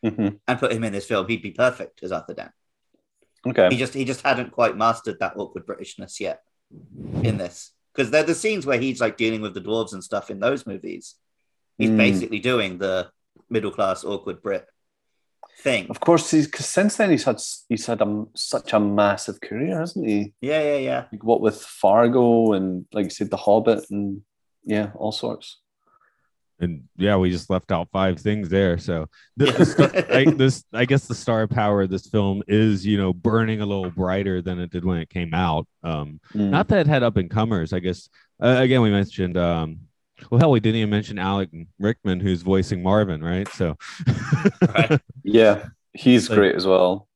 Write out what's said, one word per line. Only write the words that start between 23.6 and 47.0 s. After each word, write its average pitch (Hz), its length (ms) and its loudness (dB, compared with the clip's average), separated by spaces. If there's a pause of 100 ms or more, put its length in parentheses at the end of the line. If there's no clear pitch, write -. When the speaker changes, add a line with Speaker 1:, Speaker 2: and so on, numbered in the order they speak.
Speaker 1:
and, 101 300 -6 (420)
yeah, 107 320 -2
all 107 160 -6
sorts. - 460 -10 (1000)
Speaker 3:
And 85 240 -6 (120)
yeah, 101 200 2
we 92 160 2
just 87 180 -6
left 92 220 -2
out 85 200 -2
five 95 280 0
things 104 300 -4
there. 92 280 2
So 82 300 -6 (280)
the, 139 120 2
Speaker 2:
Yeah. 131 60 2
Speaker 3:
the 175 120 6
star, 143 240 4
Speaker 2:
<laughs> - 220 -2
Speaker 3:
I, 135 140 4
this, 135 460 4
I 123 140 0
guess 135 220 0
the 120 80 -8
star 110 320 0
power 104 340 2
of 95 80 0
this 92 160 -6
film 98 420 -2
is, 104 380 2
you 104 140 2
know, 95 140 0
burning 110 480 0
a 104 40 -4
little 98 240 -4
brighter 92 540 -2
than 90 160 -6
it 90 100 -8
did 90 160 -8
when 90 140 0
it 82 100 -10
came 85 240 -6
out. 80 320 -2 (180)
Um, 78 360 -8 (160)
Speaker 1:
Mm. 208 160 0
Speaker 3:
not 180 160 0
that 214 140 2
it 151 40 2
had 143 160 2
up 117 160 0
and 87 140 -4
comers, 110 420 -2
I 90 60 -2
guess. 90 300 -6 (300)
Uh, 123 200 4
again, 131 240 4
we 107 80 4
mentioned, 95 460 0
um, 82 420 -2 (500)
well, 120 100 2
hell, 156 120 6
we 123 80 4
didn't 110 160 0
even 107 160 0
mention 104 260 -2
Alan 92 500 -4 (120)
Rickman, 98 400 -2
who's 92 240 -2
voicing 92 400 0
Marvin, 92 400 0
right? 92 240 -4
So, 82 280 -4 (300)
<laughs> - 560 0
Speaker 2:
Right. 156 400 2 (220)
Speaker 1:
Yeah, 104 460 6 (240)
he's 123 360 4
Speaker 3:
Like 110 80 4
Speaker 1:
great 101 180 6
as 90 120 -2
well. 92 480 4